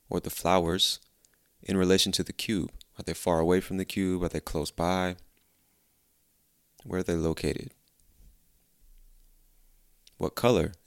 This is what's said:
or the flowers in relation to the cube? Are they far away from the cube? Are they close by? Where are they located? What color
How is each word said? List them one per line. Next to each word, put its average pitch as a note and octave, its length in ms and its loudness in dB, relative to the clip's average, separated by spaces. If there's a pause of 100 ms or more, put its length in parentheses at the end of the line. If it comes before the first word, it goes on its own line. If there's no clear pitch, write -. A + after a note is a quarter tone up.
or F2 120 -2
the - 80 -10
flowers F2 720 0 (600)
in F#2+ 140 -4
relation F#2 380 4
to F2+ 100 -2
the - 80 -6
cube? - 400 -4 (260)
Are - 60 -14
they E2 100 -6
far E2 280 0
away F2+ 180 4
from F#2+ 160 -6
the F#2+ 80 -2
cube? F#2 400 -2
Are E2+ 60 -2
they D#2 100 -6
close D2+ 320 -6
by? F2+ 460 -2 (1700)
Where F#2 160 -4
are - 20 -4
they F2 120 0
located? D#2+ 580 -2 (2500)
What - 200 -6
color F2+ 360 2 (160)